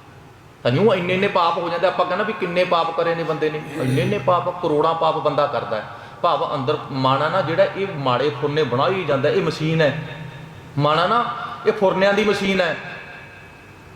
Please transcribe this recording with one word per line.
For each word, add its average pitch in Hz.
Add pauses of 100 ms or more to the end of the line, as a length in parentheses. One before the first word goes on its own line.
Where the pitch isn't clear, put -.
(640)
ਤਾਂ 120
ਇੰਨੇ 180
ਇੰਨੇ 196
ਪਾਪ 175
ਹੋ 170
ਜਾਂਦੇ। 175
ਆਪਾਂ 175
ਕਹਿੰਦਾ 185
ਵੀ 214
ਕਿੰਨੇ 180
ਪਾਪ 165
ਕਰੇ 170
ਨੇ 165
ਬੰਦੇ 156
ਨੇ, 151 (140)
ਇੰਨੇ 131
ਇੰਨੇ 208
ਪਾਪ, 175
ਕਰੋੜਾਂ 160
ਪਾਪ 160
ਬੰਦਾ 147
ਕਰਦਾ 113
ਹੈ। 107 (360)
ਭਾਵ 160
ਅੰਦਰ 143 (140)
ਮਨ 135
ਆ 156
ਨਾ 185
ਜਿਹੜਾ, 170
ਇਹ 190
ਮਾੜੇ 135 (120)
ਫੁਰਨੇ 147
ਬਣਾ 135
ਹੀ 190
ਜਾਂਦਾ। 143
ਇਹ 196
ਮਸ਼ੀਨ 160
ਹੈ 139 (760)
ਮਨ 147
ਆ 180
ਨਾ, 226 (400)
ਇਹ 214
ਫੁਰਨਿਆਂ 190
ਦੀ 214
ਮਸ਼ੀਨ 196
ਹੈ। 160 (1200)